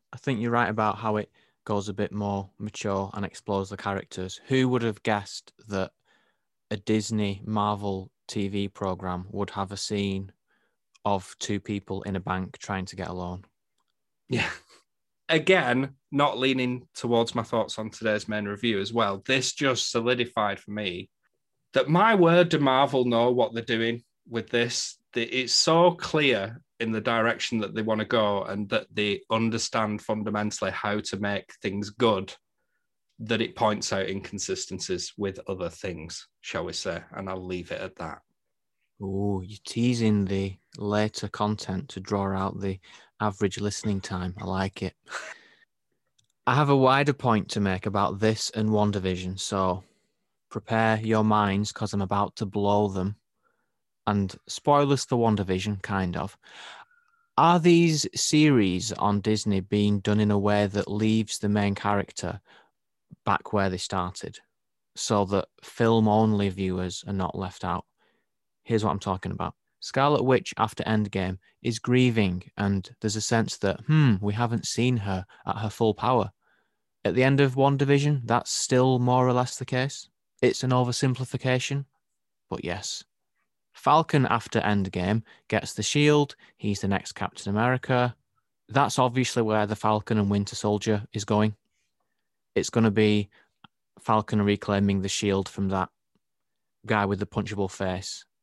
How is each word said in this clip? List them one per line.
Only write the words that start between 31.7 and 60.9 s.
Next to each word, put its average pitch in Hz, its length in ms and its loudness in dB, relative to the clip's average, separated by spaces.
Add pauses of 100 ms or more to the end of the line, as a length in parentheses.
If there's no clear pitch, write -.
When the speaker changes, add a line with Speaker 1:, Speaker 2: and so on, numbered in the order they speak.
Speaker 2:
good, 104 440 0 (840)
that 113 200 -4
it - 160 -4
points 107 360 0
out 98 160 -2
inconsistencies 95 1080 -6
with 98 300 -4
other 90 240 -6
things, 82 580 -12 (120)
shall - 240 -6
we 82 80 -8
say, 82 300 -6 (100)
and 92 180 -10
I'll 92 160 -8
leave 90 240 -8
it - 100 -8
at - 160 -12
that. 82 260 -10 (760)
Speaker 1:
Ooh, 98 440 -4
you're 104 200 -16
teasing 113 600 2
the 98 320 -2 (200)
later 104 520 -2
content 104 640 -4
to 95 100 -10
draw 98 360 -2
out 95 240 -4
the 95 200 -4 (400)
average 101 400 -2
listening 101 400 -4
time. 92 380 -6
I - 60 -10
like 92 380 -2
it. 92 120 -6 (1500)
I 123 80 2
have 143 160 4
a 139 60 8
wider 135 360 4
point 113 380 2
to 104 100 -4
make 95 260 0
about 101 320 0
this 110 320 0
and 110 200 -2
WandaVision, 98 680 0
so 98 460 -2 (640)
prepare 113 520 0
your 110 220 2
minds, 104 480 2
'cause - 220 -6
I'm 101 100 -2
about 101 340 -2
to 104 100 -6
blow 101 420 2
them. 95 280 -4 (880)
And 101 300 0 (140)
spoilers 143 560 2
for 127 120 0
WandaVision, 101 640 0
kind 95 340 -2
of. 87 200 -6 (1000)
Are 170 220 6
these 170 480 6 (120)
series 113 720 4
on 101 280 0
Disney 104 400 0
being 104 400 2
done 104 180 2
in 107 140 4
a 104 60 4
way 104 280 2
that 101 240 -4